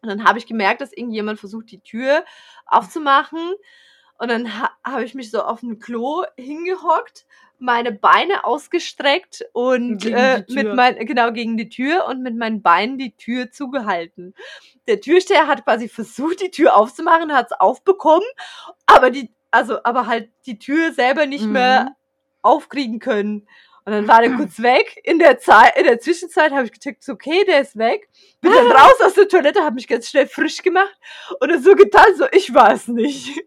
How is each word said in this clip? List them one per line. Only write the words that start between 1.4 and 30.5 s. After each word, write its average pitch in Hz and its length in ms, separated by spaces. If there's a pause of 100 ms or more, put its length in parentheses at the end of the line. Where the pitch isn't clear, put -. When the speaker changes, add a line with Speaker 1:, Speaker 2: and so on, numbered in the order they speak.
Speaker 1:
versucht, 220 320
die - 80
Tür 269 440 (420)
aufzumachen. 302 880 (640)
Und 233 100
dann 226 320
ha-, 285 100 (140)
habe 247 200
ich 240 100
mich 240 180
so 214 100
auf 226 180
dem 226 200
Klo 247 440 (120)
hingehockt, 330 880 (360)
meine 240 300
Beine 214 540
ausgestreckt 294 1080
und, 240 520
Speaker 2:
Gegen 226 120
Speaker 1:
äh, 247 300
Speaker 2:
die 240 80
Speaker 1:
mit 269 120
Speaker 2:
Tür. 214 100
Speaker 1:
mein-, 247 300
genau, 233 260
gegen 226 240
die 226 120
Tür 294 380
und 254 160
mit 247 140
meinen 220 260
Beinen 202 360
die 254 180
Tür 247 340
zugehalten. 196 840 (520)
Der 208 140
Türsteher 330 480
hat 277 160
quasi 233 240
versucht, 294 520
die 370 120
Tür - 240
aufzumachen, 320 580
hat's 254 180
aufbekommen, 320 720 (600)
aber 254 240
die 247 220 (180)
also, 226 340
aber 240 220
halt 233 240 (160)
die 233 120
Tür 320 340
selber 262 340
nicht 262 200
Speaker 2:
Mhm. 214 60
Speaker 1:
mehr 254 440 (460)
aufkriegen 254 560
können. 208 480 (380)
Und 202 80
dann 208 160
war 233 120
der 247 100
Speaker 2:
<clears throat> 254 60
Speaker 1:
kurz 240 240
weg. 254 440
In 339 140
der 285 200
Zei-, 233 400
in - 60
der 240 160
Zwischenzeit 330 520
habe 277 140
ich 208 60
gecheckt, - 300
so, 277 100
okay, 320 340
der 320 160
ist - 160
weg. 233 300 (320)
Bin 359 120
dann 480 140
Speaker 2:
<laughs> - 60
Speaker 1:
raus 480 220 (100)
aus 381 100
der 392 140
Toilette, 330 360
habe 254 120
mich 247 120
ganz 233 200
schnell 277 180
frisch - 360